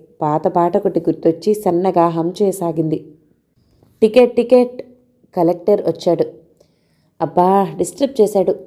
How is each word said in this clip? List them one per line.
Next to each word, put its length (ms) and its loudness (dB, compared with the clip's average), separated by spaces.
పాత 260 0
పాట 280 0
ఒకటి 240 -2
గుర్తొచ్చి 540 -2
సన్నగా 520 0
హమ్ 260 -4
చేయసాగింది. 640 -4
"టికెట్, 360 4
టికెట్." 460 2
కలెక్టర్ 460 0
వచ్చాడు. 420 -2
అబ్బా, 580 0
డిస్టర్బ్ 420 -4
చేశాడు. 360 0